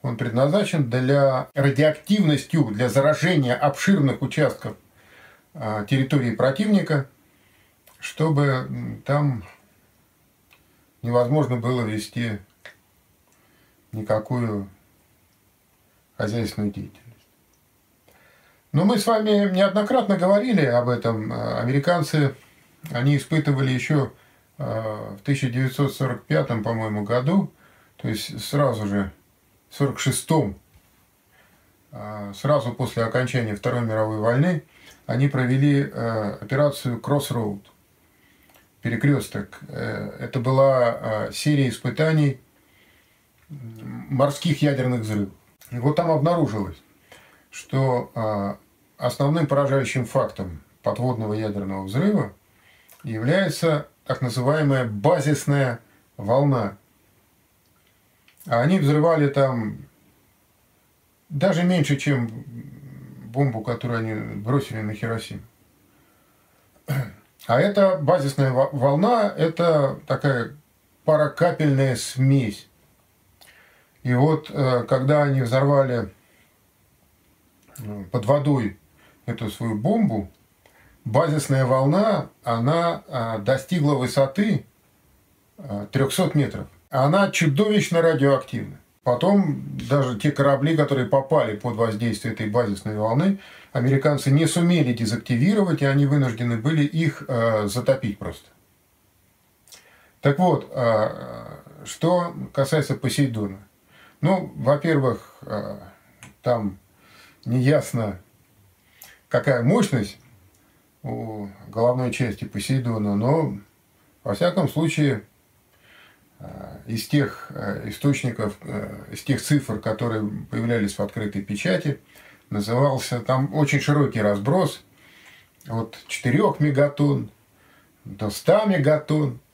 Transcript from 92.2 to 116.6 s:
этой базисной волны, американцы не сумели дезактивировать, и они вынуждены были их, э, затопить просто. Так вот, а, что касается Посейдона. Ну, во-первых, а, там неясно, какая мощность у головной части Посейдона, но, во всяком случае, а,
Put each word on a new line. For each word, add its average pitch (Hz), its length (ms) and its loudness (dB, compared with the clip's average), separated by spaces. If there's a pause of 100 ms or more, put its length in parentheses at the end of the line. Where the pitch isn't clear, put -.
этой 107 160 -4
базисной 107 480 -2
волны, 139 400 2 (340)
американцы 135 600 2
не 156 160 4
сумели 170 460 2
дезактивировать, 139 880 0
и - 20 2
они 139 220 4
вынуждены 120 500 0
были 147 260 0
их, 151 440 -2
э, 113 400 0
затопить 110 500 -2
просто. - 320 -12 (1700)
Так 143 180 2
вот, 175 340 2
а, 107 840 -2 (260)
что 175 480 0 (180)
касается 139 440 0
Посейдона. 113 640 -2 (640)
Ну, 180 340 0
во-первых, 139 880 0
а, 101 400 -8 (580)
там 110 380 -2 (640)
неясно, 123 720 0 (1120)
какая 123 320 2
мощность 139 560 2 (880)
у 113 440 -8 (180)
головной 123 440 0
части 110 340 -4
Посейдона, 110 720 -2
но, 123 440 0 (640)
во 101 100 -4
всяком 175 340 0
случае, 147 560 0 (1160)
а, - 480 -16